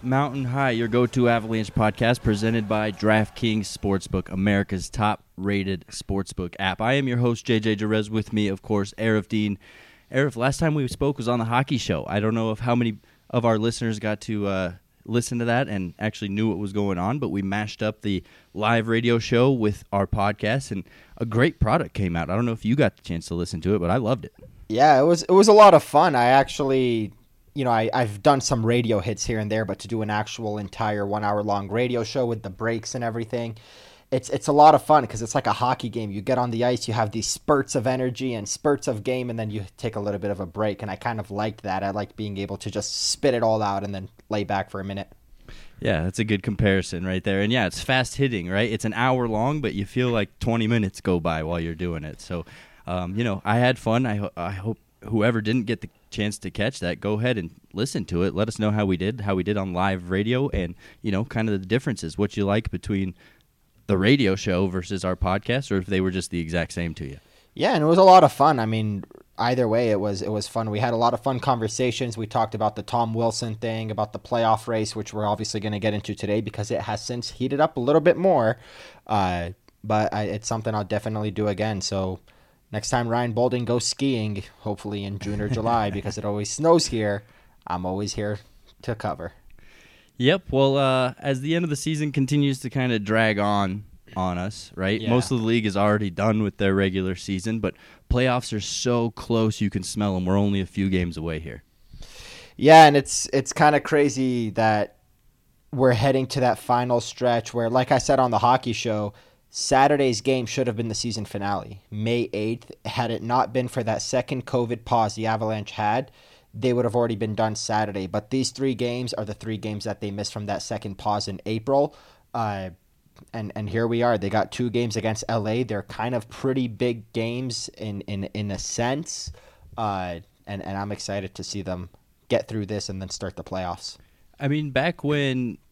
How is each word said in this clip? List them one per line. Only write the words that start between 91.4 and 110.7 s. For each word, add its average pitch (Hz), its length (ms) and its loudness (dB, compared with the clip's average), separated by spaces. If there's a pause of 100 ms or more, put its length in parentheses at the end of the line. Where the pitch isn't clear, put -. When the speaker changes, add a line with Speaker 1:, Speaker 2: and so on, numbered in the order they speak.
Speaker 1:
the 156 160 -2
end 175 80 0
of 156 60 -4
the 143 60 -2
season 151 360 -4
continues 139 480 2
to 131 100 -8
kinda 127 280 0
drag 110 400 2
on, 101 460 0 (300)
on 92 220 -2
us, 92 400 -8
right? 95 240 0
Speaker 2:
Yeah. 110 80 -4
Speaker 1:
Most 123 220 2
of 127 100 0
the 110 40 -2
league 113 200 2
is 101 140 0
already 104 320 2
done 107 320 0
with 101 160 -4
their 98 160 2
regular 95 400 0
season, 101 440 -4
but 104 160 -2 (360)
playoffs 123 440 0
are 104 60 -2
so 120 520 0
close 113 500 0
you 101 80 2
can 95 120 -4
smell 101 320 -2
'em. 92 120 -2
We're 95 120 4
only 101 220 2
a 90 60 -2
few 98 240 -2
games 87 260 0
away 80 240 -6
here. 65 220 -14 (920)
Speaker 2:
Yeah, 160 280 12
and 147 120 8
it's, - 360 0
it's 135 200 0
kinda 147 280 4
crazy 131 680 0
that 107 480 0 (760)
we're 127 220 4
heading 131 340 2
to 131 120 -4
that 123 180 2
final 123 420 2
stretch 120 540 -2
where, 117 160 0
like 127 200 2
I 131 80 6
said 135 220 2
on 123 100 4
the 110 80 2
hockey 120 360 4
show, 107 400 -4 (340)
Saturday's 135 720 4
game 127 260 0
should 123 220 -2
have 107 80 -4